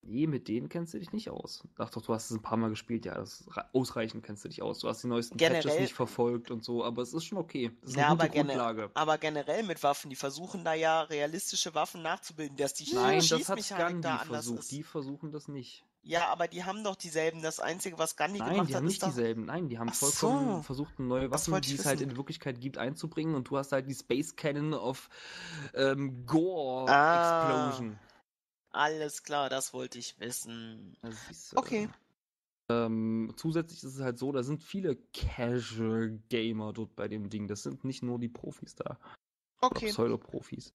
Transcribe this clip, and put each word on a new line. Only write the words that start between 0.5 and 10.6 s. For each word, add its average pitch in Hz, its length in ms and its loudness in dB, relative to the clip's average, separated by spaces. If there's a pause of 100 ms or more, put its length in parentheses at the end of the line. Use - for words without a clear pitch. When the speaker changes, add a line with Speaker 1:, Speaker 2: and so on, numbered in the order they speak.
Speaker 1:
kennst 170 240 -6
du 214 60 -6
dich 180 120 -10
nicht 220 200 -6
aus. - 360 -10 (120)
Ach - 100 -2
doch, 117 140 -8
du 117 100 0
hast 110 160 -2
es 113 80 -2
ein 107 60 -4
paar 113 140 0
Mal 113 120 2
gespielt, 113 360 -4
ja, 90 100 -4
das - 300 -8 (100)
ra-, - 180 -6
ausreichend 117 500 0
kennst 104 200 -12
du - 60 -8
dich - 120 -10
aus. 107 180 -4
Du - 100 -2
hast 113 120 -4
die 127 60 -4
neuesten 120 300 0
Speaker 2:
Generell 160 260 6
Speaker 1:
Patches 147 160 2
nicht 190 140 0
verfolgt 120 580 0
und 113 120 -6
so, 120 200 0
aber 120 180 -2
es 123 120 -4
ist 160 120 -2
schon 202 140 -6
okay. 131 320 -2 (100)
Das 131 100 -10
ist 127 40 -2
Speaker 2:
Ja, 143 140 6
Speaker 1:
eine 160 80 8
gute 165 80 6
Speaker 2:
aber - 80 4
gene-, 143 160 4
Speaker 1:
Grundlage. 117 440 0
Speaker 2:
aber 156 240 4
generell 156 460 0
mit 175 180 -4
Waffen, 143 300 2
die 131 60 -8
versuchen 165 460 -6